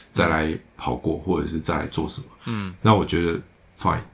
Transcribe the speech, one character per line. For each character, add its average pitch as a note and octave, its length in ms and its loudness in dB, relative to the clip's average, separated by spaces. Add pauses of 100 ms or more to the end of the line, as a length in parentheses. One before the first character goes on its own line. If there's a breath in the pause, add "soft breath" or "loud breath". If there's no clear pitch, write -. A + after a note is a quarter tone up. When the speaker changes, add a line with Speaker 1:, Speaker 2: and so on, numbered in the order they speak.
(120 loud breath)
Speaker 1:
再 F2 160 2
来 D#2+ 320 0 (160)
跑 B1 220 -4
过， D#2+ 180 -2
Speaker 2:
嗯。 D2+ 60 -6
Speaker 1:
或 F2 180 0
者 D2 80 -2
是 D#2+ 140 -4
再 D#2+ 160 -2
来 D2+ 100 -4
做 D#2+ 220 -2
什 - 100 -2
么。 - 80 -14 (200)
Speaker 2:
嗯。 G2+ 340 -6
Speaker 1:
那 A2 120 8
我 F#2 120 4
觉 E2+ 180 0
得 E2+ 160 0 (400)
fine D#2 220 0 (120)